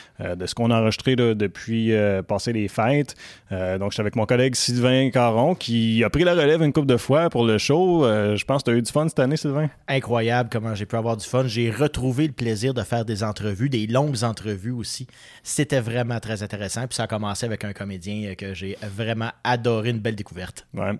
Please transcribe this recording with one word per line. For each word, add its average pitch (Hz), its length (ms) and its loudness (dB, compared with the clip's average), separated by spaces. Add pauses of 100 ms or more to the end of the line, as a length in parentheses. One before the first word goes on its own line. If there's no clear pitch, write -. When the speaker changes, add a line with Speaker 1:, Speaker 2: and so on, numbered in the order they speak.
(220)
Speaker 1:
euh, 90 120 -4
de 90 140 -6
ce - 80 -6
qu'on 117 160 2
a 113 100 4
enregistré 110 340 2
là, 117 200 4
depuis, 110 580 0
euh, 101 300 2
passer 104 300 -2
les 107 140 0
fêtes. 135 460 0 (380)
Euh, 92 260 -2
donc, 98 140 -2
je - 60 -8
suis 113 40 -4
avec 104 140 -2
mon 110 100 2
collègue 123 300 2
Sylvain 127 560 2
Caron, 123 420 4
qui 113 500 2
a 107 60 2
pris 151 140 2
la 175 100 4
relève 160 300 4
une 147 100 2
couple 147 140 2
de 123 100 6
fois 156 320 4
pour 120 160 2
le 110 140 4
show. 170 440 4
Euh, 104 320 4
je 104 80 -4
pense 139 200 0
que 120 80 2
t'as 117 60 4
eu 123 40 4
du 113 100 -4
fun 156 160 2
cette - 120 -2
année, 139 180 2
Sylvain ? 147 320 0 (180)
Speaker 2:
Incroyable 120 640 0
comment 110 220 -4
j'ai 104 140 -6
pu - 80 -6
avoir 113 200 0
du 101 120 -10
fun. 131 180 0
J'ai 117 240 0
retrouvé 131 560 0
le 143 80 -4
plaisir 117 400 -2
de 123 80 -2
faire 113 240 -2
des 107 180 -4
entrevues, 104 460 -2
des 110 160 0
longues 123 380 0
entrevues 107 480 -4
aussi. 123 340 -8 (380)
C'était 143 360 0
vraiment 117 400 -2
très 107 220 -6
intéressant. 107 460 -6
Puis - 80 -8
ça 117 80 -2
a 110 40 -4
commencé 104 380 -4
avec 107 200 -6
un 101 80 -8
comédien, 98 580 -8
euh, - 20 -10
que 98 220 -10
j'ai 98 260 -10
vraiment 110 480 -4 (140)
adoré, 120 480 2
une 117 80 -2
belle 110 160 -4
découverte. - 580 -12
Speaker 1:
Ouais, 98 260 -2